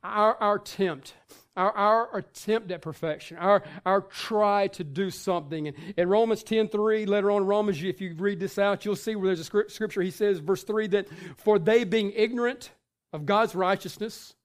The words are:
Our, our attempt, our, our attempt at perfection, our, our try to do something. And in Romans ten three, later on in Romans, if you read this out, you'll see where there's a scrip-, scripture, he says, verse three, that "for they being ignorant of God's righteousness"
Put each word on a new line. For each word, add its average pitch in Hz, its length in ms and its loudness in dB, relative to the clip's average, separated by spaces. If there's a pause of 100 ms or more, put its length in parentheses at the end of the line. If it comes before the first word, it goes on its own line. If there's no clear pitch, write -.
Our, 208 360 2
our 208 180 2
attempt, 185 580 -4 (440)
our, 190 160 2
our 220 440 2
attempt 208 540 -4
at 170 100 -8
perfection, 160 560 -8
our, 190 260 4 (220)
our 190 160 4
try 202 680 0
to 190 140 -10
do 165 280 -4
something. 156 560 -4
And 143 100 -10 (200)
in 175 100 2
Romans 220 340 4
ten 220 280 0
three, 214 360 0
later 202 240 2
on 202 120 2
in 190 60 0
Romans, 202 360 0
if 190 180 -4
you 175 160 -8
read 190 220 -2
this 190 180 -4
out, 202 260 2
you'll 202 120 0
see 220 200 -6
where 190 120 0
there's 180 140 0
a - 20 -10
scrip-, 208 260 0
scripture, - 320 -4
he 185 80 0
says, 202 300 0
verse 175 240 -2
three, 214 240 -2
that 196 200 0 (300)
"for 208 220 4
they 220 240 6
being 202 300 0
ignorant 240 580 0 (400)
of 151 140 -8
God's 208 280 2
righteousness" 190 920 -2